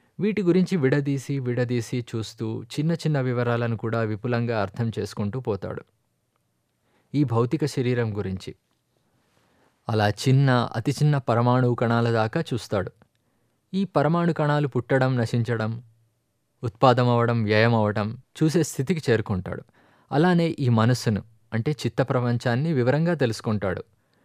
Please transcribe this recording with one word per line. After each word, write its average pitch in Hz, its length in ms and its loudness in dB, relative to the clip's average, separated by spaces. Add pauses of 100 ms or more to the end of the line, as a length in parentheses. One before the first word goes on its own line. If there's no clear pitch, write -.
(200)
వీటి 208 220 -2
గురించి 180 340 2
విడదీసి, 139 640 0
విడదీసి 123 640 -2 (120)
చూస్తూ 110 460 -6
చిన్న 151 300 -2
చిన్న 156 280 -2
వివరాలను 120 560 0
కూడా 113 240 -2
విపులంగా 117 600 -2
అర్థం 113 360 -4
చేసుకుంటూ 107 420 -6
పోతాడు. 101 440 -6 (1300)
ఈ 147 100 2
భౌతిక 123 400 0
శరీరం 120 520 -2
గురించి. 95 380 -6 (1300)
అలా 107 200 2
చిన్న, 131 680 2
అతి 113 140 -4
చిన్న 147 280 2
పరమాణు 123 560 2
కణాల 117 360 0
దాకా 110 300 0
చూస్తాడు. 110 520 -4 (840)
ఈ 196 100 0
పరమాణు 170 480 0
కణాలు 147 360 0
పుట్టడం, 131 480 0
నశించడం, 113 640 -2 (840)
ఉత్పాదం 123 440 4
అవడం, 117 360 2
వ్యయం 110 300 4
అవడం 107 440 0 (240)
చూసే 160 200 2
స్థితికి 143 480 -4
చేరుకుంటాడు. 95 520 -2 (500)
అలానే 170 340 4
ఈ 139 220 -2
మనస్సును, 113 540 2 (300)
అంటే 113 200 -2
చిత్త - 300 -2
ప్రపంచాన్ని 123 720 0
వివరంగా 143 420 2
తెలుసుకుంటాడు. 110 720 -2 (400)